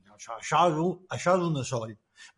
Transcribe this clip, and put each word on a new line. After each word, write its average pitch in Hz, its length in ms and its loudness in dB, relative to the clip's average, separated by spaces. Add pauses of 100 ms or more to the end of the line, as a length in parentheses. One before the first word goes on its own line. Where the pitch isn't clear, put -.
(160)
«Això, 117 240 -14
això 156 300 2
és 151 100 0
un, 175 140 0 (180)
això 175 240 2
és 180 80 2
un 165 160 0
assoll». 113 320 -4 (460)